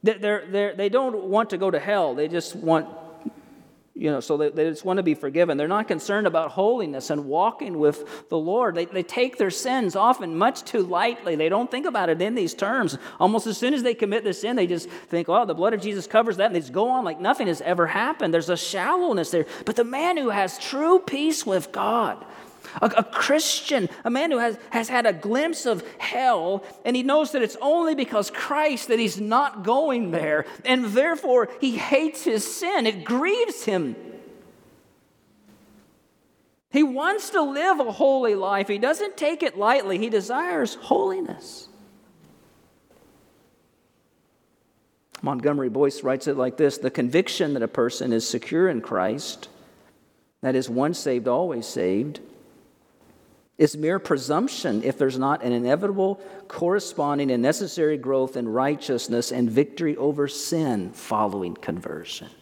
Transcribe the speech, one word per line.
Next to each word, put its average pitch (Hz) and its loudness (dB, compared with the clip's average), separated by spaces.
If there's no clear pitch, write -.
They're, 208 0
they're, 202 -2
they 202 0
don't 233 0
want 220 2
to 185 -4
go 190 2
to 156 0
hell. 175 0
They 151 0
just 170 -4
want, 160 2
you 156 -2
know, 135 -2
so 147 -2
they, 151 2
they 151 0
just 156 -8
want 185 0
to 190 0
be 165 2
forgiven. 143 2
They're 147 0
not 208 0
concerned 202 0
about 160 0
holiness 190 0
and 147 -2
walking 175 0
with - 0
the 170 0
Lord. 185 0
They, 170 0
they 185 -4
take - -2
their 196 2
sins 247 0
often 196 2
much 226 2
too 220 0
lightly. 180 0
They 156 2
don't 226 2
think 262 -4
about 226 0
it 165 2
in 214 -2
these 180 -2
terms. 202 0
Almost 214 2
as 214 -4
soon 254 2
as 262 0
they 240 2
commit 220 0
the 208 0
sin, 208 -4
they 196 2
just 170 -4
think, - -4
"Oh, 202 4
the 196 -2
blood 180 2
of 202 -4
Jesus 196 -4
covers 226 2
that," 196 2
and 180 0
they 170 2
just 127 -10
go 202 0
on 254 0
like 165 -4
nothing 208 0
has 160 -2
ever 175 2
happened. 220 -2
There's 170 2
a 175 2
shallowness 220 0
there. 165 2
But 214 -2
the 233 2
man 302 -2
who 269 0
has 196 -2
true 320 2
peace 302 -2
with 190 -2
God, 196 -2
a, - 4
a 220 4
Christian, - 0
a 233 0
man 285 0
who 277 2
has, 233 0
has 226 -2
had 247 2
a 208 4
glimpse 247 -2
of 220 0
hell, 196 0
and 247 2
he 254 2
knows 277 4
that 269 2
it's 220 -2
only 311 2
because 233 0
Christ 294 -2
that 226 4
he's 190 0
not 214 0
going 240 0
there, 156 0
and 254 2
therefore 254 2
he 247 0
hates 302 0
his 220 0
sin. 349 -2
It 196 -2
grieves 359 0
him. 165 -2
He 285 6
wants 311 0
to 381 2
live 294 2
a 240 0
holy 254 4
life. 196 0
He 202 0
doesn't 320 0
take 311 0
it 285 -2
lightly. 202 2
He 226 -2
desires 247 -2
holiness. - -2
Montgomery 139 0
Boyce 139 2
writes 135 -2
it 135 0
like 127 -2
this: 139 4
"The 131 -2
conviction 147 0
that 123 0
a 113 0
person 120 0
is 113 0
secure 165 2
in 123 -2
Christ, 101 -4
that 131 0
is, 131 0
once 139 0
saved, 123 -2
always 127 0
saved, 104 -2
is 151 4
mere 160 0
presumption 147 -2
if 131 0
there's 131 0
not 139 0
an 120 -2
inevitable, 190 0
corresponding, 143 -2
and 120 2
necessary 156 0
growth 131 0
in 120 -4
righteousness 127 0
and 123 2
victory 147 0
over 143 0
sin 127 -2
following 101 -2
conversion." - -8